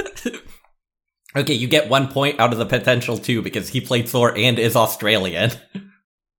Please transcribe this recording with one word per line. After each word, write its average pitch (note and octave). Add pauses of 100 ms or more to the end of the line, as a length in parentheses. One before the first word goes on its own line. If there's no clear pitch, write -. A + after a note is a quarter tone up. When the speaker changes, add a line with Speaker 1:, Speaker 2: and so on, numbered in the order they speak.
Speaker 1:
<laughs> - (1300)
Speaker 2:
Okay, C#3+
you A#2+
get D3
one C3
point C#3
out A#2+
of A2
the A2+
potential B2
two A2+
because F#2+
he C3
played A#2+
Thor A#2+
and A#2
is A2+
Australian. G#2+ (880)